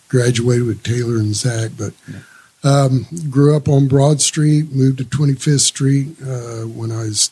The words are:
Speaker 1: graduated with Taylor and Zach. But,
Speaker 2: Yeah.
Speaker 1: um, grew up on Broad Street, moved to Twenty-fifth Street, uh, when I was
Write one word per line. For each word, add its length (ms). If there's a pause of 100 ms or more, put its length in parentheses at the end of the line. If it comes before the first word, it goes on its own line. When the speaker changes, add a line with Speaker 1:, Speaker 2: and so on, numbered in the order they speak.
Speaker 1:
graduated 600
with 160
Taylor 340
and 180
Zach. 420
But, 140 (180)
Speaker 2:
Yeah. 100 (440)
Speaker 1:
um, 420 (240)
grew 260
up 120
on 220
Broad 320
Street, 500
moved 280
to 40
Twenty-fifth 580
Street, 600
uh, 400
when 320
I 100
was 280